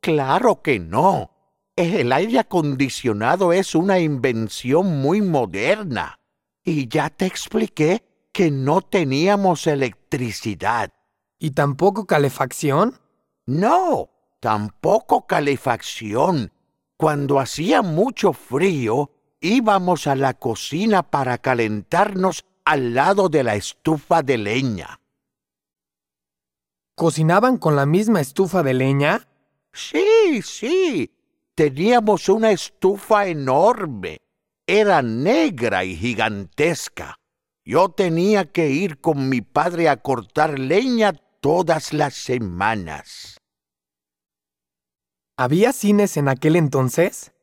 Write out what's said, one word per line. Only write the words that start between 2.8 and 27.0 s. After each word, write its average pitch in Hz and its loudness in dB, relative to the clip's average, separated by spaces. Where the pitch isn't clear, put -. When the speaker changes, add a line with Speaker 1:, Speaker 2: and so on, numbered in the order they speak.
Speaker 1:
es 190 0
una 185 2
invención 135 0
muy 165 2
moderna. 135 -2
Y 151 -4
ya 151 -2
te - -4
expliqué 190 -2
que 165 2
no 139 0
teníamos 180 0
electricidad. 117 -4
Speaker 2:
¿Y 156 -4
tampoco 165 0
calefacción? 147 0
Speaker 1:
No, 254 0
tampoco - -2
calefacción. 135 -2
Cuando 143 0
hacía 196 0
mucho 185 0
frío, 143 -2
íbamos 190 0
a 139 2
la 135 0
cocina 175 -2
para 127 -2
calentarnos 165 -2
al 131 0
lado 185 2
de 147 2
la 113 0
estufa 156 -2
de 131 0
leña. 110 -4
Speaker 2:
¿Cocinaban 165 2